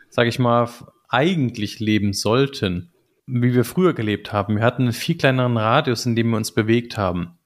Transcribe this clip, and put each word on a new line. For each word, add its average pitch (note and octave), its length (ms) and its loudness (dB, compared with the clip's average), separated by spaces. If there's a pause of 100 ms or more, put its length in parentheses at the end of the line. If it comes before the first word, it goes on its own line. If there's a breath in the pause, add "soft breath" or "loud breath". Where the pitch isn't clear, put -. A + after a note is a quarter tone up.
(100)
sag A#2+ 160 2
ich A2+ 120 -2
mal, A#2+ 260 2
f-, - 200 -10 (240)
eigentlich B2+ 720 -2
leben G#2 320 0
sollten, G#2 800 -2 (340)
wie B2 280 0
wir B2 100 4
früher F3+ 300 0
gelebt G#2 380 -4
haben. G#2 240 0
Wir G#2+ 60 0
hatten B2 200 2
einen A#2+ 100 2
viel E3 240 -4
kleineren B2+ 400 0
Radius, A#2+ 500 0
in A#2 80 0
dem A2+ 160 2
wir A2+ 60 0
uns A2 160 -4
bewegt A#2 460 0
haben. F2 480 -4